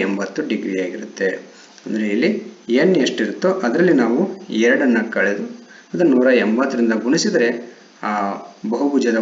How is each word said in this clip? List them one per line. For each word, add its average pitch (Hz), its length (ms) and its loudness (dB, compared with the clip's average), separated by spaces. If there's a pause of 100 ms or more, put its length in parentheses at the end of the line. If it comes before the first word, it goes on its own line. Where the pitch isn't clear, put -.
ಎಂಬತ್ತು 98 360 -4 (100)
degree 98 240 -4 (100)
ಆಗಿರುತ್ತೆ. 87 440 -6 (560)
ಅಂದ್ರೆ 107 280 -4
ಇಲ್ಲಿ 135 160 2 (520)
ಎನ್ 185 220 4
ಎಷ್ಟಿರುತ್ತೋ 113 460 -2 (160)
ಅದರಲ್ಲಿ 160 280 2 (100)
ನಾವು 117 160 0 (480)
ಎರಡನ್ನ 131 300 2 (180)
ಕಳೆದು 101 280 0 (500)
ಅದನ್ನ 170 220 4
ನೂರ 127 120 4 (180)
ಎಂಬತ್ತರಿಂದ 117 480 0 (100)
ಗುಣಿಸಿದ್ರೆ 160 440 2 (640)
ಆ - 20 -2 (600)
ಬಹುಭುಜದ 120 500 0